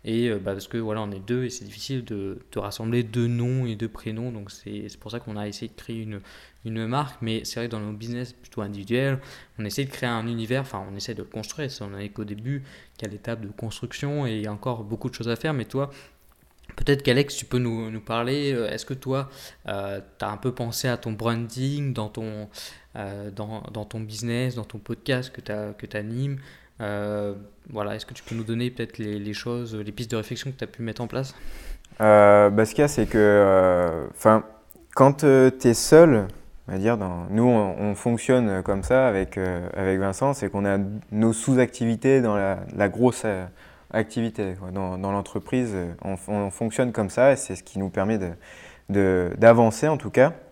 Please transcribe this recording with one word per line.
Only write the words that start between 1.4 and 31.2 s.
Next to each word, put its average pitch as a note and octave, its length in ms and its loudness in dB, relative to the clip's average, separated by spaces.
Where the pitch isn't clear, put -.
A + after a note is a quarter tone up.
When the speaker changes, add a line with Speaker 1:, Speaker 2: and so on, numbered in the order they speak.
Speaker 1:
et A#2+ 80 -6
c'est - 140 -14
difficile A2+ 380 -8
de, G2 360 -8
de - 80 -6
rassembler A2+ 440 -2
deux A#2 240 -2
noms B2 400 -2
et A2+ 80 -4
deux A2 120 -6
prénoms A2+ 440 -8
donc G2+ 180 -12
c'est, G#2 380 -12
c'est G#2 120 -18
pour G#2+ 120 -16
ça A#2 80 -8
qu'on G#2+ 180 -10
a G#2 100 -6
essayé G#2 200 -10
de - 120 -18
créer A2+ 220 -10
une, G#2+ 200 -10
une A2 240 -6
marque, C3+ 340 -4
mais A2+ 220 -4
c'est - 160 -8
vrai A#2+ 80 -6
que A#2 40 -8
dans A2+ 80 -8
nos G#2+ 120 -8
business A#2+ 420 -10
plutôt - 280 -12
individuels, A2+ 580 -2
on A2 60 -6
essaie G#2 180 -4
de C3+ 60 -6
créer C3 200 -6
un A#2 180 -4
univers, A#2 340 -4
enfin G#2+ 300 -10
on G2 40 -14
essaie G2+ 180 -10
de - 100 -10
le - 40 -14
construire, B2+ 420 -10
c'est, C3 140 -12
on G2+ 100 -10
en G2 40 -10
est G2+ 120 -8
qu'au G#2+ 140 -10
début, A2+ 400 -8
qu'à A2 100 -10
l'étape A2+ 340 -10
de G#2 60 -10
construction C3+ 800 -6
et A2 100 -4
il G#2+ 60 -4
y G#2+ 40 -6
a G#2 60 -6
encore A2+ 300 -6
beaucoup A2 260 -6
de B2+ 60 -10
choses A#2 140 -6
à A#2 60 0
faire, D#3 200 -4
mais A#2 100 -4
toi, C3+ 240 -4
peut-être C#3 260 2
qu'Alex, C3+ 340 2
tu - 100 -10
peux - 120 -2
nous, A2+ 320 -2
nous A2 100 -8
parler, C3 540 -2
euh, A#2 160 -2
est-ce - 160 -8
que - 80 -8
toi, C3+ 360 -4
euh, G2 340 -6
t'as G2+ 100 -6
un G#2 80 -6
peu B2+ 140 -4
pensé A#2+ 360 -6
à A#2+ 100 -2
ton A2+ 160 -8
branding A#2+ 800 -4
dans A2 160 -6
ton, G#2+ 380 -10
euh, G2+ 360 -10
dans, G#2 300 -10
dans G#2+ 120 -8
ton A2+ 140 -10
business, A#2 540 -4
dans A#2+ 100 -8
ton - 140 -14
podcast B2+ 540 -6
que - 100 -16
t'as, G#2+ 320 -8
que G#2 140 -14
t'animes, A#2+ 500 -6
euh, G#2 540 -4
voilà, G#2 240 -6
est-ce G#2+ 100 -10
que - 80 -18
tu - 80 -16
peux - 140 -10
nous A2+ 80 -6
donner A#2 260 -4
peut-être A#2+ 300 -10
les, G#2 180 -6
les G#2 160 -8
choses, A#2+ 400 -8
les G#2+ 180 -8
pistes A2 200 -10
de A#2 60 -2
réflexion B2 340 -6
que C3+ 60 -14
t'as A2+ 100 -8
pu - 160 -12
mettre A2+ 180 -6
en A#2+ 60 -4
place ? C3+ 260 -6